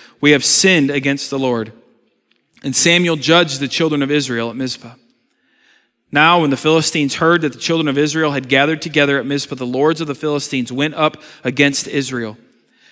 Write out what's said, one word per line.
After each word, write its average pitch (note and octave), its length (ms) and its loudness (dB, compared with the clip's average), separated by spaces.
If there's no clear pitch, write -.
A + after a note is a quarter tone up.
'We D3 120 4
have C3+ 120 2
sinned E3 460 4
against C#3 400 -4
the C#3 80 -4
Lord.' A#2 340 -2
And C3+ 120 -4
Samuel E3+ 420 2
judged D3 440 2
the C#3 80 -4
children D3+ 340 0
of C3+ 80 -2
Israel B2 400 -2
at A2+ 60 -12
Mizpah. B2 380 -8
Now, E3 300 4
when D3+ 100 2
the C3 60 0
Philistines D#3 600 0
heard E3 260 2
that D3 100 -2
the - 60 -16
children E3 300 0
of C#3 100 0
Israel D3+ 340 0
had C3 160 -4
gathered C#3+ 340 2
together C#3+ 360 2
at A#2+ 80 -4
Mizpah, C#3+ 280 -4
the B2+ 120 -8
lords D3 340 0
of E3 60 -6
the C#3+ 80 -6
Philistines C#3 560 -4
went C#3+ 240 -2
up D#3 280 -2
against C#3 460 0
Israel. B2+ 480 -6